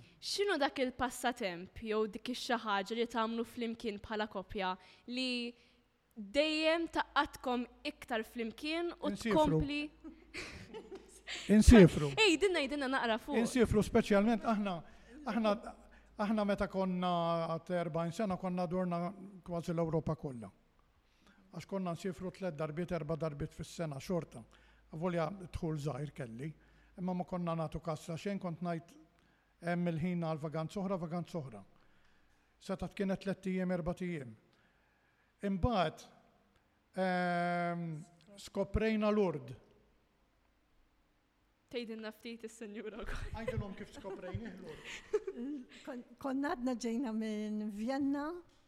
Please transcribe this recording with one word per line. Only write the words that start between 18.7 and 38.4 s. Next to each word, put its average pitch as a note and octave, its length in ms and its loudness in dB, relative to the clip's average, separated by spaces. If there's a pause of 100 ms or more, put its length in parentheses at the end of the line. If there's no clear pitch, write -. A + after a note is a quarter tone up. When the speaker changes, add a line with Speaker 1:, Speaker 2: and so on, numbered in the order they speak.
Speaker 2:
kważi E3+ 300 -4
l-Ewropa D#3+ 440 0
kollha. C#3 340 -8 (960)
Għax - 180 -12
konna F#3+ 280 -4
nsifru F#3 360 -6
tliet F3 260 -6
darbiet, D#3 360 -4
erba' D#3+ 240 -2
darbiet D3+ 380 -4
fis-sena D#3 440 -6
xorta. D3 440 -4 (500)
Volja E3 360 0
dħul E3+ 500 -4
żgħir C#3 340 -4
kelli. B2 380 -8 (460)
Imma F#3 180 -2
ma F3 100 -2
konna F3 320 -2
nagħtu D#3+ 240 -4
kassa D#3+ 360 -6
xejn, G3+ 220 -4
kont E3+ 220 -6
ngħid E3+ 300 -4 (720)
hemm F3 260 0
il-ħin E3+ 380 0
għal D#3 160 -2
vaganza D#3+ 400 -4
oħra, F#3+ 160 0
vaganza E3+ 400 -4
oħra. A2+ 240 -8 (1000)
Seta F#3 260 -6
kienet F#3+ 340 -2
tliet F#3+ 240 -4
ijiem, F#3 240 0
erba' F3 240 -2
ijiem. D3 400 -6 (1080)
Imbagħad, G3 600 2 (920)
ehm, F3 880 0 (500)
skoprejna G#3+ 760 0